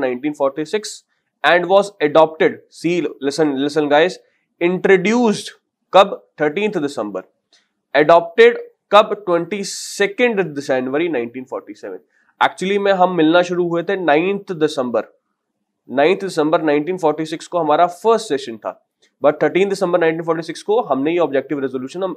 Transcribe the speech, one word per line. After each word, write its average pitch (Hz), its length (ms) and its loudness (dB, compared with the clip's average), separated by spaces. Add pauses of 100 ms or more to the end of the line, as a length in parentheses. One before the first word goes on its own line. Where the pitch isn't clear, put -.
nineteen 131 360 -4
forty-six 156 520 -4 (520)
and 170 280 2
was 202 180 4 (160)
adopted। 156 480 2 (260)
See, 170 140 -2 (340)
listen, 151 220 0 (140)
listen 147 300 -2
guys, 175 240 2 (420)
introduced 190 920 2 (420)
कब? 190 220 6 (260)
थर्टीन्थ 175 380 -2
दिसंबर। 107 440 -6 (720)
Adopted 170 640 6 (340)
कब? 208 220 4 (120)
ट्वेंटी 175 380 -2
सेकेंड 202 960 -2
जनवरी 139 500 -2
नाइनटीन 127 360 -6
फ़ोर्टी - 300 -12
सेवन। 98 240 -14 (420)
Actually 185 380 0
में 196 140 2
हम 180 240 2
मिलना 165 260 4
शुरू 175 260 -2
हुए 170 140 -2
थे 190 140 -4
नाइन्थ 185 560 0
दिसंबर, 135 520 -2 (840)
नाइन्थ 156 300 2
दिसंबर 165 420 0
नाइनटीन 151 360 0
फ़ोर्टी 160 280 -2
सिक्स 156 200 -12
को 175 120 -6
हमारा 160 280 2
फर्स्ट 214 420 -2
सेशन 131 280 -6
था, 92 160 -10 (520)
but 147 180 2
थर्टीन 175 260 2
दिसंबर 185 320 -2
नाइनटीन 165 220 0
फ़ोर्टी 165 200 -4
सिक्स 160 200 -14
को 214 180 0
हमने 143 320 -2
ये 175 60 0
ऑब्जेक्टिव 139 420 -2
रेजोल्यूशन 131 420 -6
हम, 185 140 -4